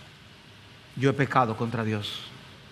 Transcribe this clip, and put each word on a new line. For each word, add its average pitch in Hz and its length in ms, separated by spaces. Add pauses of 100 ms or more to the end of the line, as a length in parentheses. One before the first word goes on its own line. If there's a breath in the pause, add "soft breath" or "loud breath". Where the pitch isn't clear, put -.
(960)
"Yo 135 140
he - 20
pecado 131 420
contra 113 300
Dios". 107 340 (520)